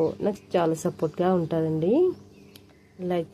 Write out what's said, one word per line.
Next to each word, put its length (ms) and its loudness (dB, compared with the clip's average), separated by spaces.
నాకు 160 -2
చాలా 200 2
సపోర్ట్గా 440 -2
ఉంటుందండి. 520 0
లైక్ 220 -2